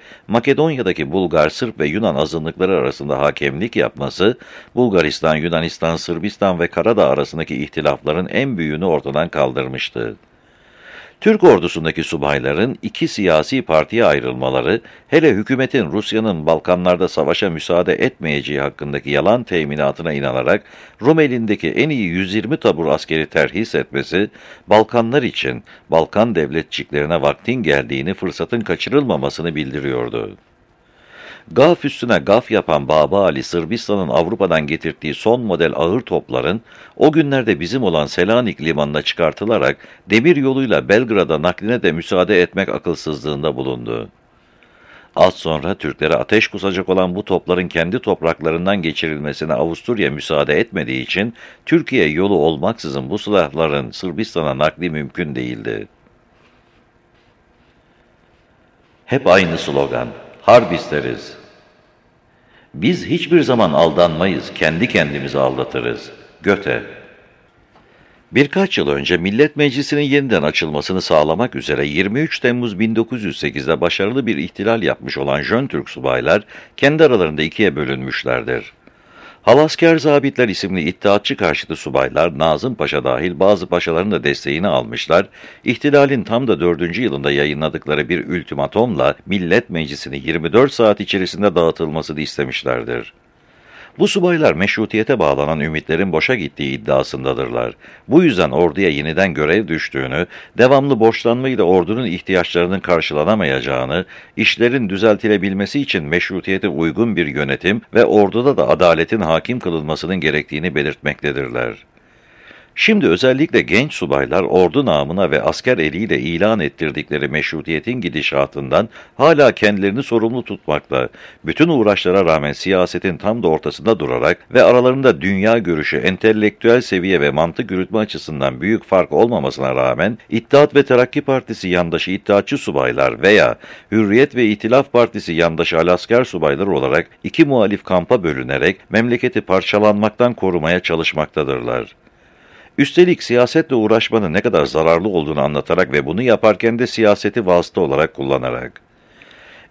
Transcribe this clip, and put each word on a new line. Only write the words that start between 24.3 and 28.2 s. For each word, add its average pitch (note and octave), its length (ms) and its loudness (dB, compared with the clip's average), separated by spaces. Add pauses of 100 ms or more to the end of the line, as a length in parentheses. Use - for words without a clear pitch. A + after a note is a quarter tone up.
Balkanlar A2+ 560 2
için, C2+ 400 -6 (260)
Balkan G2 460 2
devletçiklerine D2+ 840 -2
vaktin G2 420 -2
geldiğini, C#2 500 -2
fırsatın F#2 480 -6